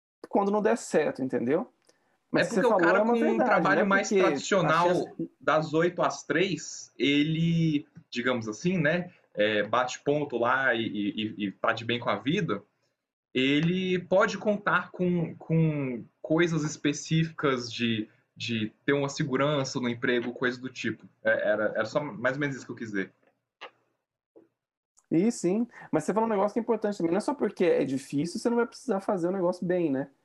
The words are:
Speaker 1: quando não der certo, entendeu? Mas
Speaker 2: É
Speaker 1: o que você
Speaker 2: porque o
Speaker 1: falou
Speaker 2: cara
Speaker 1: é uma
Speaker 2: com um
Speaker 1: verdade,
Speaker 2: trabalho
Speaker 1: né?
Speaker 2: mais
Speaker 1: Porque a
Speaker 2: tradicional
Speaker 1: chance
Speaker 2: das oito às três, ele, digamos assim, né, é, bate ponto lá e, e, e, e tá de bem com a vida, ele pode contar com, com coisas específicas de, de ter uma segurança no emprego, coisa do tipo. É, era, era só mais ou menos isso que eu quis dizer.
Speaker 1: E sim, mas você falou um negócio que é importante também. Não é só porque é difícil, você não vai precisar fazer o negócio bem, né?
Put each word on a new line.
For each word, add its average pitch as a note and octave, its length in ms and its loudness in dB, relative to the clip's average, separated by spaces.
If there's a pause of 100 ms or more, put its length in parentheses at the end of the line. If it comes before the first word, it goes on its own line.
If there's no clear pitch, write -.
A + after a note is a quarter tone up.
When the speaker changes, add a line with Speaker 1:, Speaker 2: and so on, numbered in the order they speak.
(280)
Speaker 1:
quando G3+ 220 0
não G#3 120 0
der A3 160 2
certo, - 440 -2
entendeu? C3 480 -2 (600)
Mas E3 140 2
Speaker 2:
É - 20 0
Speaker 1:
o - 20 -8
que A3+ 60 -8
você G3 80 4
Speaker 2:
porque B3+ 40 2
o A#3 40 4
Speaker 1:
falou F3+ 160 4
Speaker 2:
cara F3+ 120 4
Speaker 1:
é G#3 40 4
uma A3+ 100 2
Speaker 2:
com A#3 60 2
um - 20 2 (160)
Speaker 1:
verdade, A#3 80 2
Speaker 2:
trabalho G3 360 4
Speaker 1:
né? G#3 40 4
Speaker 2:
mais G3 240 2
Speaker 1:
Porque G3 120 4
a - 20 6
Speaker 2:
tradicional E3+ 720 2
Speaker 1:
chance D#3 360 -4 (100)
Speaker 2:
das C#3+ 340 2
oito E3+ 280 2
às - 220 -2
três, - 760 -2
ele, D#3 880 2 (220)
digamos A#2+ 400 -2
assim, F3 300 -2
né, E3 340 0 (220)
é, G#2 300 2
bate B2 360 0
ponto C#3+ 380 -2
lá B2+ 360 2
e, A#2 120 0
e, G#2+ 560 -4
e, G2+ 40 -2
e F#2+ 60 -4
tá A2+ 200 0
de A2+ 120 -4
bem A#2+ 160 -2
com A#2+ 80 -4
a G#2+ 80 0
vida, C3 460 -2 (720)
ele E3+ 640 2
pode F#3+ 400 2
contar F#3+ 520 -2
com, F3 460 0
com D3 680 0 (180)
coisas D#3+ 420 2
específicas D3 1080 -2
de, A2+ 360 -2 (280)
de A2+ 360 -4 (140)
ter D3 60 2
uma C#3+ 160 0
segurança C#3 720 0
no B2 80 -2
emprego, A#2+ 440 0
coisa B2 280 -2
do B2+ 100 -12
tipo. - 340 -8 (200)
É, A2 260 2
era, G#2+ 140 0 (100)
era G#2+ 100 -2
só D3+ 180 -4
mais B2+ 340 -4
ou C#3+ 40 -8
menos C#3+ 160 -4
isso A#2 100 -14
que B2 60 -12
eu A2+ 40 -10
quis A2+ 140 -10
dizer. G2 220 -4 (2000)
Speaker 1:
E F#3 200 4
sim, A3 360 -2 (240)
mas D#3 140 0
você F#3+ 100 -2
falou A3 120 0
um A3+ 60 -4
negócio G3+ 220 0
que - 40 -2
é A3+ 40 -2
importante G#3+ 340 -2
também. E3 160 -2
Não F3+ 60 2
é - 20 2
só C#4 140 -4
porque G#3+ 300 -2
é E3 200 2
difícil, C#3 560 -4
você - 80 -2
não A#3 80 0
vai A#3+ 100 2
precisar G3+ 340 -6
fazer F3+ 280 -2
o F3+ 40 -2
negócio F3+ 340 -2
bem, F3 240 0
né? C3+ 180 -2 (160)